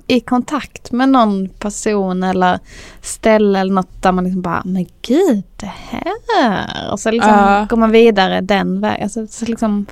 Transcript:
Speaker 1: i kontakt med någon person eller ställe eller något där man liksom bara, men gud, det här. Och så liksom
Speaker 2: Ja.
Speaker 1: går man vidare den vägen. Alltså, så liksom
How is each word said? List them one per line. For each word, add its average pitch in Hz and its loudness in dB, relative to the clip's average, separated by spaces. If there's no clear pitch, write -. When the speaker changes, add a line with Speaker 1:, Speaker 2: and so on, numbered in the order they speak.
Speaker 1:
i 254 2
kontakt - -6
med 254 0
någon 208 2
person 196 -4
eller 185 2
ställe 214 2
eller 190 -2
något 190 -4
där 185 4
man 180 0
liksom 185 -4
bara, 170 -4
men 185 -4
gud, 269 0
det 196 -14
här. 359 -2
Och 202 -4
så 226 -2
liksom 220 2
Speaker 2:
Ja. 202 4
Speaker 1:
går 233 0
man 226 2
vidare 202 4
den 185 -2
vägen. 214 -2
Alltså, 220 -8
så - -12
liksom 214 -2